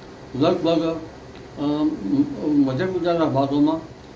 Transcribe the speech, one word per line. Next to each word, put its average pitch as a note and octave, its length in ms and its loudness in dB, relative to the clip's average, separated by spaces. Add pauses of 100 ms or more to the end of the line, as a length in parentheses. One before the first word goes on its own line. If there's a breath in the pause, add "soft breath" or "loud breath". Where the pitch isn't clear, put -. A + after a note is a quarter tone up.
(400)
લગભગ, E3 440 2 (760)
અ, D3 40 -4 (840)
મધ્ય C#3+ 380 4
ગુજરાતના E3+ 400 2
ભાગોમાં, C#3+ 540 2 (360)